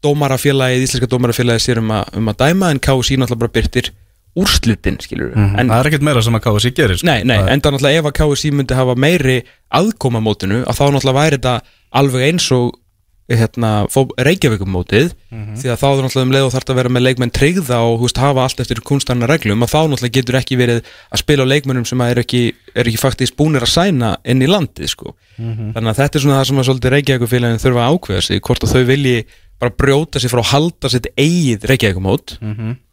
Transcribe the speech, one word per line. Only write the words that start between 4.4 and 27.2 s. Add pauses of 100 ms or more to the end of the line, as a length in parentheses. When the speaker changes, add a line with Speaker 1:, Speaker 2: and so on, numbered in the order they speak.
Speaker 1:
skilurðu.
Speaker 2:
Mhm.
Speaker 1:
En
Speaker 2:
Það
er
ekkert
meira
sem
að
K
S
í
gerir,
sko.
Speaker 1:
Nei,
nei,
Speaker 2:
Það
er
Speaker 1:
enda
náttúrulega
ef
að
K
S
í
myndi
hafa
meiri (300)
aðkoma
að
mótinu,
að
þá
náttúrulega
væri
þetta (320)
alveg
eins
og, (540)
hérna, (200)
fó-,
Reykjavíkurmótið, (240)
Speaker 2:
Mhm.
Speaker 1:
því
að
þá
er
náttúrulega
um
leið
og
þarft
að
vera
með
leikmenn
tryggða
og,
þú
veist,
hafa
allt
eftir
kúnstanna
reglum,
að
þá
náttúrulega
getur
ekki
verið (280)
að
spila
á
leikmönnum
sem
að
eru
ekki, (340)
eru
ekki
faktist
búnir
að
sæna
inn
í
landið,
sko. (260)
Speaker 2:
Mhm.
Speaker 1:
Þannig
að
þetta
er
svona
það
sem
að
svolítið
Reykjavíkurfélagin